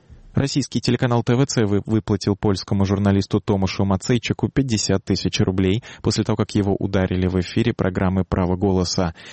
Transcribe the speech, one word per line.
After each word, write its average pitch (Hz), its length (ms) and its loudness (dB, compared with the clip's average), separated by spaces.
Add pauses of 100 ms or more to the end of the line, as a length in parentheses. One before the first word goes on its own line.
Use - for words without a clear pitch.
(360)
Российский 139 460 -2
телеканал 120 400 2
Т 120 140 2
В 135 100 4
Ц 120 180 0
вы-, 101 220 2
выплатил 107 500 0
польскому 98 500 0
журналисту 98 540 2
Томашу 98 460 0
Мацейчику 104 680 0
пятьдесят 110 540 0
тысяч - 360 -2
рублей 95 420 0 (180)
после 110 220 0
того, 107 140 -2
как 107 180 -2
его 98 200 2
ударили 92 520 0
в 92 120 0
эфире 113 320 0
программы 95 560 0
"Право 92 280 0
голоса". 92 580 0 (200)